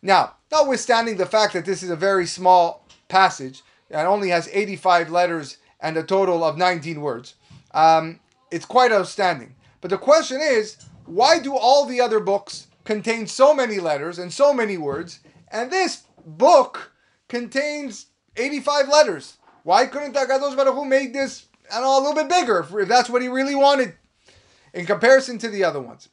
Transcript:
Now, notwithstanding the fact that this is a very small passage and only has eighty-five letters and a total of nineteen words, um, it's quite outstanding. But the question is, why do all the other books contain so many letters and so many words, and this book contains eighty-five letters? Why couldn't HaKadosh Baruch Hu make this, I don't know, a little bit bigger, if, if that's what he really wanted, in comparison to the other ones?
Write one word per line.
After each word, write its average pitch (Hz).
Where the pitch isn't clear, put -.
Now, 180
notwithstanding 233
the 180
fact 214
that 175
this 180
is 180
a 165
very 190
small 175
passage 170
and 156
only 202
has 170
eighty-five 180
letters 170
and 160
a 160
total 185
of 156
nineteen 165
words, 127
um, 160
it's 170
quite 247
outstanding. 180
But 175
the 190
question 285
is, 240
why 269
do 277
all 262
the 247
other 220
books 196
contain 220
so 277
many 240
letters 160
and 180
so 285
many 214
words, 151
and 233
this 370
book 240
contains 269
eighty-five 285
letters? 269
Why 202
couldn't 277
HaKadosh 269
Baruch 269
Hu 285
make 269
this, 269
I 208
don't 247
know, 269
a 269
little 294
bit 302
bigger, 247
if, 156
if 202
that's 240
what 247
he 254
really 269
wanted, 277
in 175
comparison 240
to 233
the 202
other 147
ones? 123